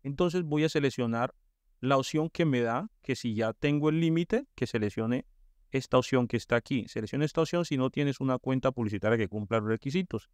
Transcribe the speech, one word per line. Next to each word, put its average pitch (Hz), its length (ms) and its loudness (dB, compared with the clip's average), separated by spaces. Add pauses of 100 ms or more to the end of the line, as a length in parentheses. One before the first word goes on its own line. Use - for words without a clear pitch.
entonces 170 400 0
voy 151 220 0
a 160 60 2
seleccionar 123 640 0 (460)
la 135 180 4
opción 151 320 0
que 170 160 0
me 127 160 2
da, 120 260 -2 (140)
que 127 140 -4
si 113 180 -4
ya 110 180 0
tengo 147 380 0
el 160 100 0
límite, 170 540 0
que - 120 -2
seleccione 113 600 -2 (460)
esta 131 260 2
opción 127 280 2
que 117 120 -2
está - 180 0
aquí. 120 320 -2
Selecciona 131 380 -4
esta 160 160 -2
opción 175 240 0
si 143 100 -2
no 131 140 0
tienes 143 300 -2
una 131 180 0
cuenta 131 340 0
publicitaria 107 460 0
que 101 100 0
cumpla 104 300 -2
los 107 100 -2
requisitos. 131 640 -4